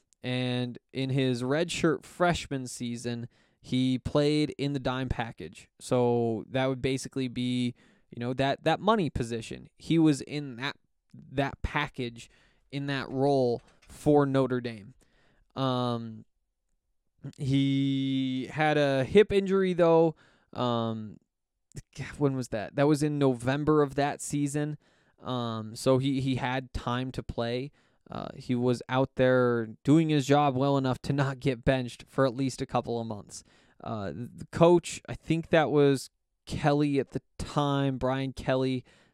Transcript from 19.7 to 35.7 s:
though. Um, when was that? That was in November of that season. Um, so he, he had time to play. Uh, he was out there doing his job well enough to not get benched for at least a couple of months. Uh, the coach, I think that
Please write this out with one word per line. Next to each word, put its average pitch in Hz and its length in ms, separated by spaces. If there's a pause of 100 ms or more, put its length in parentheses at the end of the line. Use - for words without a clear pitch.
though. 165 400 (400)
Um, 113 640 (960)
when 139 200
was 127 120
that? 101 280
That 143 120
was 147 140
in 147 160
November 139 640
of 135 120
that 143 280
season. 147 560 (440)
Um, 113 540
so 131 220
he, 135 240
he 131 140
had 127 360
time 127 400
to 120 100
play. 123 500 (380)
Uh, 50 240
he 127 220
was 120 320
out 131 260
there 123 540 (160)
doing 156 240
his 143 180
job 143 300
well 139 200
enough 131 240
to - 120
not 135 260
get 120 260
benched 127 440
for 135 180
at 117 80
least 135 260
a 135 60
couple 117 340
of 113 60
months. - 380 (400)
Uh, 101 260
the 107 400
coach, 170 580
I 120 60
think - 360
that 160 200